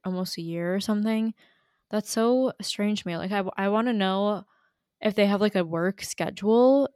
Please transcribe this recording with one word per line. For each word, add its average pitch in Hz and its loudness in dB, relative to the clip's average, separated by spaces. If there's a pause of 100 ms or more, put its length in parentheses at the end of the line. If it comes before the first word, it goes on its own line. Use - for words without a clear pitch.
almost 185 -6
a 170 -8
year 170 -4
or 196 0
something, 220 -2 (560)
that's 208 -4
so 247 2 (100)
strange 208 -2
to 190 -8
me. 170 -4
Like, 185 -4
I 202 -2
w-, 185 -4
I 196 0
wanna 226 0
know 202 0 (580)
if 214 0
they 202 4
have, 202 2
like, 208 2
a 180 2
work 170 -2
schedule 233 2